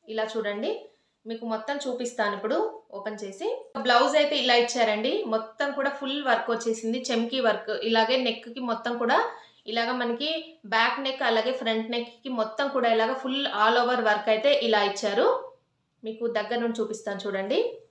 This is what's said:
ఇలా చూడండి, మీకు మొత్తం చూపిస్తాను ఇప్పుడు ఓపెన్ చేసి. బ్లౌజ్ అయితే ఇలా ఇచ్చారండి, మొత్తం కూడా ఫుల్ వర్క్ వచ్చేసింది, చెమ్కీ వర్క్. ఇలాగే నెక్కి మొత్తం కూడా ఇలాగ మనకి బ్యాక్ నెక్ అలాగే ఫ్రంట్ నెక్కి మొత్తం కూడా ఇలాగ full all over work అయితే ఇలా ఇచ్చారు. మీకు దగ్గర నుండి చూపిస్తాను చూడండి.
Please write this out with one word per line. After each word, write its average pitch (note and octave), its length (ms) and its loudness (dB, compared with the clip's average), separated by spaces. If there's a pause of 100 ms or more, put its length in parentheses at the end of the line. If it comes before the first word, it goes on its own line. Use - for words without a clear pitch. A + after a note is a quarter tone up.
(140)
ఇలా A3 200 -2
చూడండి, G#3+ 380 -2 (580)
మీకు A3+ 140 -8 (100)
మొత్తం C#4+ 220 -4 (100)
చూపిస్తాను A#3 520 -2
ఇప్పుడు A3 180 0 (420)
ఓపెన్ G#3 240 -8
చేసి. G3 240 -8 (380)
బ్లౌజ్ B3 360 6
అయితే D4 220 4
ఇలా B3 120 4 (100)
ఇచ్చారండి, A3+ 500 0 (200)
మొత్తం C#4 420 -2
కూడా C#4 140 0 (100)
ఫుల్ C#4 180 -4 (120)
వర్క్ A3+ 260 2
వచ్చేసింది, A3+ 420 -2 (120)
చెమ్కీ A#3 360 0
వర్క్. G#3+ 260 0 (180)
ఇలాగే A3+ 260 4 (100)
నెక్కి A#3 360 -6 (100)
మొత్తం A#3+ 220 -4 (100)
కూడా C4+ 140 4 (520)
ఇలాగ A#3 280 -2
మనకి A#3+ 300 -2 (440)
బ్యాక్ A#3+ 320 2
నెక్ C4 240 -4
అలాగే A3+ 300 2
ఫ్రంట్ A3+ 360 -2
నెక్కి A#3+ 440 -8
మొత్తం A3 360 -2
కూడా A#3 200 2
ఇలాగ A3+ 180 2 (100)
full C4 140 -2 (260)
all A3+ 200 6
over B3 140 2 (100)
work G#3 260 2
అయితే G#3+ 180 4 (160)
ఇలా G#3+ 220 4
ఇచ్చారు. G#3 380 0 (800)
మీకు A3 180 -6 (140)
దగ్గర A3+ 240 -2
నుండి A#3 180 -2
చూపిస్తాను G3+ 440 -6
చూడండి. G3 340 -2 (320)